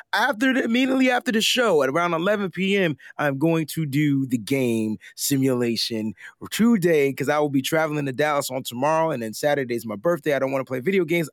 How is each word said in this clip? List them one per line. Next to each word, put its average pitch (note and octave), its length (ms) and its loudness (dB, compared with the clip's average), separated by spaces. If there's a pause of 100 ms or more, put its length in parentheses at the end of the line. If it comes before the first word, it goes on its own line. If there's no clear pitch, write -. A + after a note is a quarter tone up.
(140)
After A#3+ 400 2
the, B3+ 100 0
immediately C4 460 2
after B3 220 0
the G#3+ 100 2
show G#3 400 2
at C3 80 2
around E3+ 240 0
eleven F#3+ 380 0
P F#3+ 260 0
M, E3+ 180 2 (220)
I'm C#3 220 0
going E3 280 2
to D#3+ 200 -4
do C#3 400 2
the B2 100 -2
game A2+ 600 0 (160)
simulation A#2+ 960 -2 (380)
today E3+ 600 2
'cause C3 160 -4
I D3 120 0
will D3+ 100 0
be C3+ 140 0
traveling D3+ 420 -2
to C3+ 60 -4
Dallas C#3+ 400 -2
on C3 100 -6
tomorrow, D#3 480 0
and B2+ 140 -4
then A2 100 -8
Saturday's C3 500 -2
my G#2+ 120 -8
birthday. D3+ 400 0
I C3 40 0
don't C3+ 120 -2
wanna C3+ 120 -2
play C3 160 -6
video F3+ 260 0
games. E3 280 0